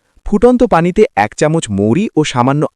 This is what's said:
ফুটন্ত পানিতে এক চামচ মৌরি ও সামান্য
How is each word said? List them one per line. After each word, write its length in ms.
ফুটন্ত 380
পানিতে 380
এক 200
চামচ 340
মৌরি 340
ও 80
সামান্য 380